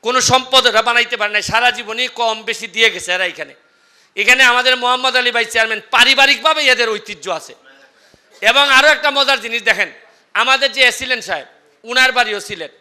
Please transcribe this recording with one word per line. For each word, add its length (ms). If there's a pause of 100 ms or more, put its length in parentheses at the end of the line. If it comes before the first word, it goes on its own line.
কোনো 180
সম্পদ 460
এরা 160
বানাইতে 340
পারে 160
নাই, 100
সারা 280
জীবনই 380
কম 340
বেশি 240
দিয়ে 240
গেছে 220
এরা। 120
এখানে, 300 (640)
এখানে 280
আমাদের 320
মোহাম্মদ 400
আলী 140
ভাই 140
চেয়ারম্যান, 360 (100)
পারিবারিকভাবে 720
এদের 240
ঐতিহ্য 420
আছে। 240 (880)
এবং 300
আরও 180
একটা 220
মজার 300
জিনিস 220
দেখেন, 280 (440)
আমাদের 380
যে 100
এসিলেন 380
সাহেব, 260 (360)
উনার 300
বাড়িও 280
ছিলেন 300 (100)